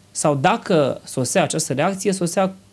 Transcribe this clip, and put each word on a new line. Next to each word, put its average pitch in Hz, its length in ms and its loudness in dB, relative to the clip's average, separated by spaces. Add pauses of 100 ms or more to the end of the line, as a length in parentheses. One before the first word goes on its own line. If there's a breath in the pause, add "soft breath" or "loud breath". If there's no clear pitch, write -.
(120)
Sau 151 220 2
dacă 156 720 2
sosea 135 380 -2
această 156 300 -2
reacție, 190 400 -2
sosea, 190 420 0 (180)